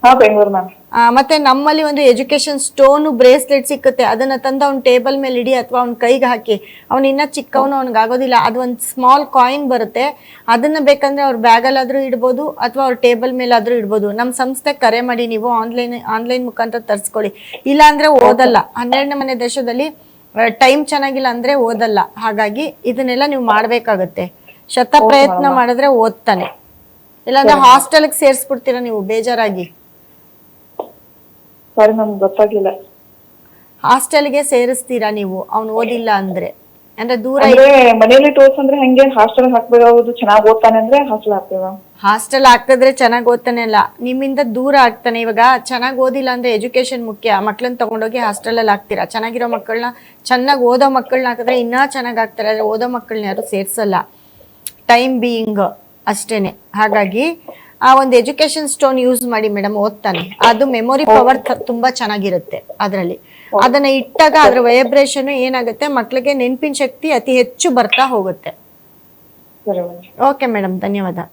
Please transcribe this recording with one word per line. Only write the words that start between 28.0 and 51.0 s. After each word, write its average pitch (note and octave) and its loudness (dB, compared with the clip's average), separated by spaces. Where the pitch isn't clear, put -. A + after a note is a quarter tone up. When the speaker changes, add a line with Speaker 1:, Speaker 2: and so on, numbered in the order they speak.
Speaker 2:
ಸೇರಿಸ್ಬಿಡ್ತೀರಾ C4 -2
ನೀವು A3+ -6
ಬೇಜಾರಾಗಿ. G#3+ -4
Speaker 1:
ಸಾರಿ G#3+ 4
ಮ್ಯಾಮ್, G#3+ -4
ಗೊತ್ತಾಗ್ಲಿಲ್ಲ. G3 0
Speaker 2:
ಹಾಸ್ಟೆಲ್ಗೆ C#4+ 0
ಸೇರಿಸ್ತೀರಾ B3 -2
ನೀವು F#3+ -6
ಅವ್ನು A3 -4
ಓದಿಲ್ಲ A3+ -4
ಅಂದ್ರೆ? F#3+ -4
ಅಂದ್ರೆ A#3 -4
ದೂರ C4 0
Speaker 1:
ಅಂದ್ರೆ C4 6
ಮನೇಲಿ B3+ 6
ತೋರ್ಸಂದ್ರೆ C#4 4
ಹೆಂಗೆ? C4 4
ಹಾಸ್ಟೆಲ್ C4+ 2
ಹಾಕ್ಬೇಕಾಗೋದು, A#3 4
ಚೆನ್ನಾಗ್ G#3+ 2
ಓದ್ತಾನೆ A3 4
ಅಂದ್ರೆ C4 0
ಹಾಸ್ಟೆಲ್ G#3+ -4
ಹಾಕ್ತೀವಿ F#3+ -8
ಮ್ಯಾಮ್. F#3+ -8
Speaker 2:
ಹಾಸ್ಟೆಲ್ A#3 0
ಹಾಕಿದ್ರೆ B3+ 4
ಚೆನ್ನಾಗ್ A#3+ 0
ಓದ್ತಾನೆ A#3+ -2
ಅಲ್ಲ, A3 -2
ನಿಮ್ಮಿಂದ C4 -4
ದೂರ C4 -2
ಆಗ್ತಾನೆ. A#3 0
ಇವಾಗ A3+ -4
ಚೆನ್ನಾಗ್ B3+ -6
ಓದಿಲ್ಲ C4 -2
ಅಂದ್ರೆ B3 -4
ಎಜುಕೇಶನ್ B3 -4
ಮುಖ್ಯ. G#3+ -4
ಮಕ್ಳನ್ನ G#3+ -4
ತಗೊಂಡೋಗಿ A3 -4
ಹಾಸ್ಟೆಲ್ A3+ -4
ಅಲ್ಲಿ A3+ 0
ಹಾಕ್ತೀರಾ? G3 -4
ಚೆನ್ನಾಗಿರೋ A#3 -6
ಮಕ್ಕಳನ್ನ, A#3 -6
ಚೆನ್ನಾಗ್ B3+ 0
ಓದೋ B3+ 2
ಮಕ್ಕಳನ್ನ C4 -2